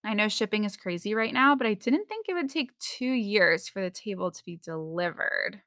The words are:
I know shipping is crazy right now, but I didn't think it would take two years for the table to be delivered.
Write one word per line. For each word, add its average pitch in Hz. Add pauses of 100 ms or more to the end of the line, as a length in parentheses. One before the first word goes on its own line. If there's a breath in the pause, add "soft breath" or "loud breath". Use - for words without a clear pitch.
I 220
know 208
shipping 214
is 202
crazy 180
right 226
now, 269
but 262
I 214
didn't 277
think 440
it 381
would 339
take 277
two -
years 202
for -
the 185
table 185
to -
be 175
delivered. 165